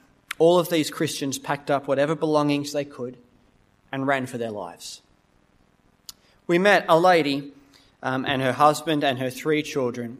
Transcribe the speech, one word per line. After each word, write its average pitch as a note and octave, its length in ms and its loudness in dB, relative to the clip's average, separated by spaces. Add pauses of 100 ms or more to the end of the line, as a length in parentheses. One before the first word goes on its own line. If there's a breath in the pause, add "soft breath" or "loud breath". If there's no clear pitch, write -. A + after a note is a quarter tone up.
(400)
all F3 200 6
of E3+ 100 0
these D#3+ 200 0
Christians C#3 480 -4
packed - 320 -6
up C#3 200 -2
whatever D3 260 0
belongings D3 560 0
they C#3+ 140 -4
could B2+ 320 -14 (760)
and C3+ 160 -4
ran C3+ 200 0
for B2+ 100 -10
their A2+ 140 -6
lives. F2+ 500 -14 (1500 soft breath)
We E3+ 100 4
met F#3+ 300 4
a E3 100 6
lady, D3+ 540 2 (500 soft breath)
um, C3 240 -4
and C3+ 160 -2
her B2+ 120 2
husband D3 500 2
and C3 160 0
her C3 100 -4
three D3+ 320 -2
children B2 580 -6